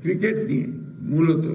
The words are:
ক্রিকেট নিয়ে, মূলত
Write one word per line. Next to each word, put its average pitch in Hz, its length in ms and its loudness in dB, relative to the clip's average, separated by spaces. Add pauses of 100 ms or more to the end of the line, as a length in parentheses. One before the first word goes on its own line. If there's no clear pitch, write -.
ক্রিকেট 190 360 0 (120)
নিয়ে, - 180 0 (440)
মূলত 160 320 4 (120)